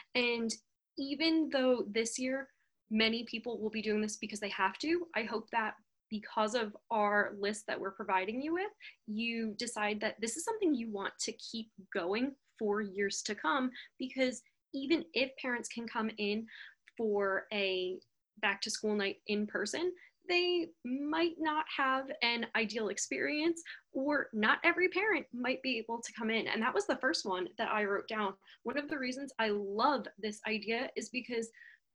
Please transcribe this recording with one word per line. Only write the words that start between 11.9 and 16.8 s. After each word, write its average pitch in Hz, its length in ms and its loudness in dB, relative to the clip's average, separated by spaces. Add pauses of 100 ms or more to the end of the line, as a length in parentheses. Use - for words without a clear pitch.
going 208 400 0 (240)
for 208 220 2
years 202 420 -2
to 214 120 -4
come, 254 360 2 (280)
because 262 440 0 (320)
even 277 300 0 (100)
if 262 220 2
parents 240 320 -4
can 233 180 -8
come 220 320 0
in 214 280 0 (500)